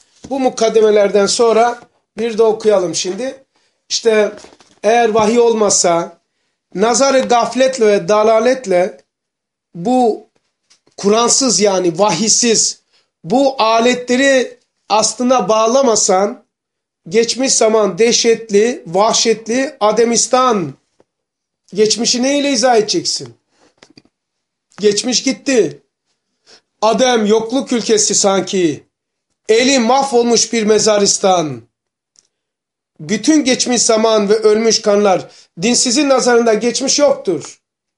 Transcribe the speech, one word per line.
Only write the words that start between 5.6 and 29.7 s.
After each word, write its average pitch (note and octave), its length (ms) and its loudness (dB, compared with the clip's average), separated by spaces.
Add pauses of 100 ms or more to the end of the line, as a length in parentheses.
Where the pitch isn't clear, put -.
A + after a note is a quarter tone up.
nazarı B3 460 2
gafletle A#3+ 640 0
ve G3 220 0
dalaletle, G#3+ 920 0 (760)
bu A#3 520 -2 (680)
Kur'ansız A3 640 0
yani F3+ 380 0
vahisiz, G#3 840 0 (440)
bu C4 380 0
aletleri B3 960 0 (300)
aslına A3 600 0
bağlamasan, A3 960 0 (640)
geçmiş A3+ 440 -2
zaman G#3+ 460 0
dehşetli, A3+ 880 0
vahşetli A3 960 -2
Ademistan. A3 920 0 (1000)
Geçmişi G#3+ 480 0
neyle C#4+ 300 -2
izah B3 240 0
edeceksin? D#3+ 580 -4 (1500)
Geçmiş G#3 420 -2
gitti. B3+ 600 -2 (1000)
Adem A3+ 440 0
yokluk A3+ 460 -2
ülkesi G#3+ 420 0
sanki. F#3 720 -2 (640)
Eli B3+ 300 2